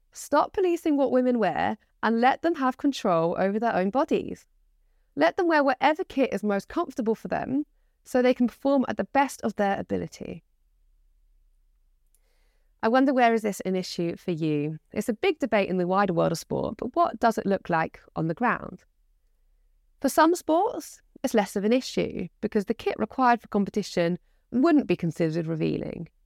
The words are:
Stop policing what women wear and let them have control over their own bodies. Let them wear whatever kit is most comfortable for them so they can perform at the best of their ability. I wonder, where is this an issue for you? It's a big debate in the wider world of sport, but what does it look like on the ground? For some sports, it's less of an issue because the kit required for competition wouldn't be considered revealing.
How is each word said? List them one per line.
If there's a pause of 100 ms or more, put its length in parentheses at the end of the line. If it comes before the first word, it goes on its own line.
(140)
Stop
policing
what
women
wear (240)
and
let
them
have
control
over
their
own
bodies. (680)
Let
them
wear
whatever
kit
is
most
comfortable
for
them (400)
so
they
can
perform
at
the
best
of
their
ability. (2250)
I
wonder,
where
is
this
an
issue
for
you? (140)
It's
a
big
debate
in
the
wider
world
of
sport,
but
what
does
it
look
like (160)
on
the
ground? (1120)
For
some
sports, (200)
it's
less
of
an
issue (100)
because
the
kit
required
for
competition (340)
wouldn't
be
considered
revealing. (180)